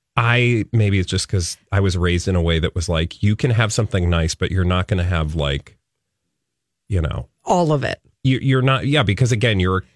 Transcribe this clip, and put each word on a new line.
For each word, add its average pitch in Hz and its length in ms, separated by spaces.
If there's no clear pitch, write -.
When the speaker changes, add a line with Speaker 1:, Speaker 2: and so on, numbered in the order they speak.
Speaker 1:
I, 120 560
maybe 101 260
it's 90 100
just - 200
'cause 87 280
I 98 80
was 95 180
raised 87 300
in 92 80
a 87 60
way 82 180
that 78 160
was 90 140
like, 85 340
you 104 140
can 139 140
have 110 200
something 95 380
nice, 82 260
but - 160
you're 92 140
not 90 220
gonna 92 180
have, 80 300
like, 71 420
you 92 120
know. - 280
Speaker 2:
All 175 260
of 139 140
it. - 140
Speaker 1:
You, 131 160
you're 131 220
not, 131 240
yeah, 143 180
because 107 280
again, 110 280
you're 92 200
a - 20